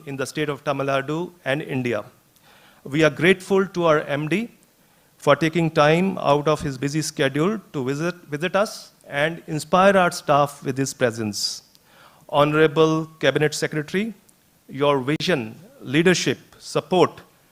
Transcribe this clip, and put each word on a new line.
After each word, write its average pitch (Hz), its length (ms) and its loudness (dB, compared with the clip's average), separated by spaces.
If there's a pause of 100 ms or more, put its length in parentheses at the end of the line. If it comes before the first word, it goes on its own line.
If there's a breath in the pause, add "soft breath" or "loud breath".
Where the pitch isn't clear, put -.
in 139 100 -10
the 135 80 -6
state 151 240 -6
of 139 140 -8
Tamil 139 240 -4
Nadu 139 460 -4 (120)
and 139 160 -2
India. 123 440 -4 (800 soft breath)
We 147 180 -2
are 151 80 6
grateful 190 560 0
to 175 200 -4
our 151 160 4
M 143 260 -4
D 208 200 -2 (680 soft breath)
for - 180 2
taking 160 380 0
time 165 460 2
out 147 280 0
of 151 140 0
his 135 180 -6
busy 143 240 -4
schedule 151 560 -2 (140)
to 139 120 -6
visit, 151 300 -4 (120)
visit 147 280 -6
us - 380 -4 (160)
and 156 400 -4
inspire 185 480 2
our 175 160 4
staff 143 500 0
with 135 160 -4
his 135 160 -4
presence. 110 680 -4 (640 soft breath)
Honorable 156 760 4 (120)
Cabinet 147 360 0
Secretary, 165 600 -4 (540)
your 143 320 2
vision, 147 580 -2 (220)
leadership, 156 580 2 (220)
support - 640 0 (300 soft breath)